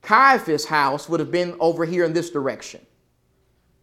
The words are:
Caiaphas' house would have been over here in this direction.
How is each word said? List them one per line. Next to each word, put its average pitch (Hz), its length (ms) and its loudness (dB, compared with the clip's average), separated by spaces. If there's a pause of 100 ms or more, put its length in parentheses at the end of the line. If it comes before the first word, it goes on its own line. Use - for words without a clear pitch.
Caiaphas' 226 600 4
house 147 440 0
would 160 100 0
have 139 120 -4
been 175 280 -2
over 165 240 2
here 175 220 0
in 160 80 -2
this 170 160 -2
direction. 135 560 -6 (960)